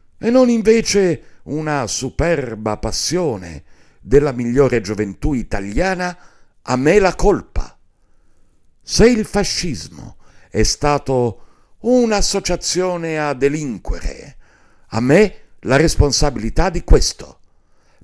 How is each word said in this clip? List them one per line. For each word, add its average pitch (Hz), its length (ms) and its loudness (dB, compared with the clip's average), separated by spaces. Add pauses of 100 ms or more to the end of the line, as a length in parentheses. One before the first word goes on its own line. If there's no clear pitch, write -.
(180)
e 226 120 -4
non 254 200 4
invece 214 960 0
una 147 440 -4
superba 120 920 -4
passione 107 840 -4 (360)
della 139 320 2
migliore 120 480 0
gioventù 101 540 -4
italiana, 151 840 -4 (440)
a 127 140 -2
me 151 240 4
la 185 160 2
colpa. - 640 -2 (1040)
Se - 260 2
il 220 180 0
fascismo - 920 -6 (320)
è 110 140 0
stato 127 800 0 (380)
un'associazione 185 1400 -2
a 147 140 -2
delinquere, 139 1040 -6 (500)
a 110 120 -2
me 165 360 4 (260)
la 120 140 2
responsabilità 143 960 2
di 170 140 -4
questo, - 560 2 (640)